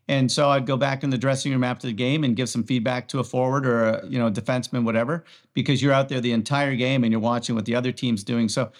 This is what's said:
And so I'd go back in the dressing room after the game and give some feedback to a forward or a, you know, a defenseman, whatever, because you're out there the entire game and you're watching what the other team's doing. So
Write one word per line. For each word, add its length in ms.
And 240
so 180
I'd 160
go 100
back 280
in 80
the 60
dressing 340
room 120
after 240
the 60
game 300
and 120
give 140
some 140
feedback 460
to 100
a 40
forward 420
or 200
a, 220
you 120
know, 80
a 40
defenseman, 520
whatever, 400
because 280
you're 120
out 160
there 100
the 140
entire 420
game 280
and 80
you're 100
watching 340
what 100
the 100
other 160
team's 320
doing. 260
So 300